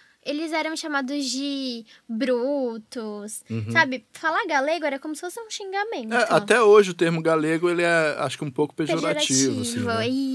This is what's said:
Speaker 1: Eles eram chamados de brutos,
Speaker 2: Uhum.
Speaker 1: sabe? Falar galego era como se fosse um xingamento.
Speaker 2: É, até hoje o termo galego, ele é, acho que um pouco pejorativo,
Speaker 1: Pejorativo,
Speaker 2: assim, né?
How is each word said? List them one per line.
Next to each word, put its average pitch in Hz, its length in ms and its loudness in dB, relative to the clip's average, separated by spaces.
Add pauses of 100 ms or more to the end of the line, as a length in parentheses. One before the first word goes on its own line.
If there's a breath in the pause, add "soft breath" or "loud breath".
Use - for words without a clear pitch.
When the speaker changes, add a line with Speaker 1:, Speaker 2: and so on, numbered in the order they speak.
(260 soft breath)
Speaker 1:
Eles 311 280 -4
eram 311 240 -2
chamados 285 480 -4
de 262 600 -6 (220 soft breath)
brutos, 226 1400 -4
Speaker 2:
Uhum. 113 220 -6
Speaker 1:
sabe? 262 420 0
Falar 339 340 -2
galego 311 380 0
era 277 140 -2
como 311 160 -8
se - 60 -14
fosse 359 180 -8
um 440 100 -14
xingamento. 392 640 -6
Speaker 2:
É, 233 160 2
até 208 320 4
hoje 208 300 8
o - 20 -4
termo 165 280 2
galego, 160 480 2
ele 175 140 0
é, 165 360 2
acho 139 180 -4
que - 60 -6
um 147 80 -6
pouco 151 220 -2
pejorativo, 262 840 0
Speaker 1:
Pejorativo, 240 320 -4
Speaker 2:
assim, 226 100 0
né? 226 80 0 (280)